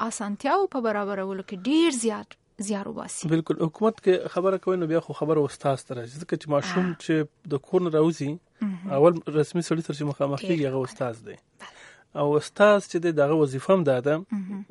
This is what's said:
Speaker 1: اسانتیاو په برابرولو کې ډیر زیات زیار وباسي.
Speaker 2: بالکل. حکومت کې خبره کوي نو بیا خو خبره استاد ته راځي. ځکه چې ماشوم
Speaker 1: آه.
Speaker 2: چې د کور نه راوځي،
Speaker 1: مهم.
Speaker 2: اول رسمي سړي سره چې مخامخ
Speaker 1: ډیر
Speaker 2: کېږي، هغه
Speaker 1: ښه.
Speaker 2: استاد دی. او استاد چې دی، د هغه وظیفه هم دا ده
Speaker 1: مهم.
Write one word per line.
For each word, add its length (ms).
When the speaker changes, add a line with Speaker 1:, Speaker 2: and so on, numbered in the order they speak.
Speaker 1:
اسانتیاو 560
په 120
برابرولو 720
کې 60
ډیر 480
زیات 360
زیار 260
وباسي. 400
Speaker 2:
بالکل. 320
حکومت 420
کې 320
خبره 240
کوي 200
نو 100
بیا 120
خو 140
خبره 320
استاد 320
ته 180
راځي. 280
ځکه 180
چې 140
ماشوم 340
Speaker 1:
آه. 140
Speaker 2:
چې 500
د 160
کور 120
نه 80
راوځي، 420
Speaker 1:
مهم. 360
Speaker 2:
اول 300
رسمي 340
سړي 260
سره 80
چې 60
مخامخ 400
Speaker 1:
ډیر 80
Speaker 2:
کېږي، 160
هغه 180
Speaker 1:
ښه. 60
Speaker 2:
استاد 260
دی. 120
او 200
استاد 460
چې 160
دی، 140
د 80
هغه 200
وظیفه 340
هم 100
دا 160
ده 180
Speaker 1:
مهم. 540